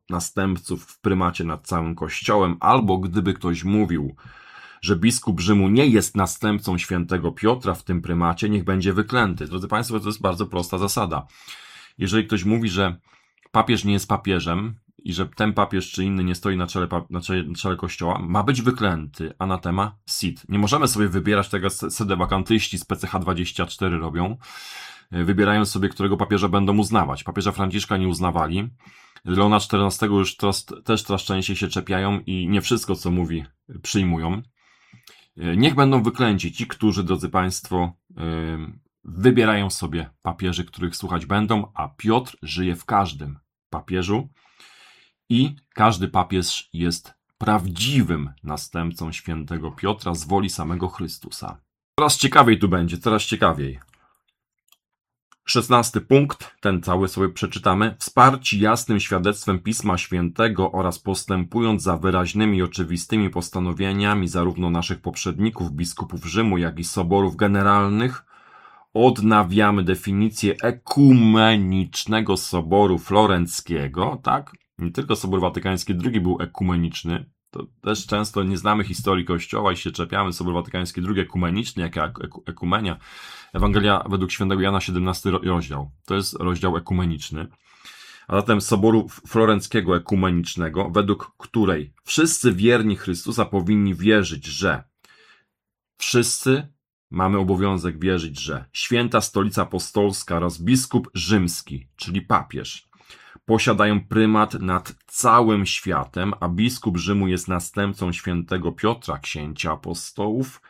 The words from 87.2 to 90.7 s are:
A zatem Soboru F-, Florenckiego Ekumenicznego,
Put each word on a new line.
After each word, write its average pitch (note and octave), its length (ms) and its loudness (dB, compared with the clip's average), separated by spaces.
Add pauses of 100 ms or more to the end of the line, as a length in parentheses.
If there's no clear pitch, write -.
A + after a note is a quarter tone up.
A - 80 -4
zatem G2+ 240 2
Soboru A2 460 4
F-, - 200 -20
Florenckiego G#2 720 2
Ekumenicznego, F2 920 -2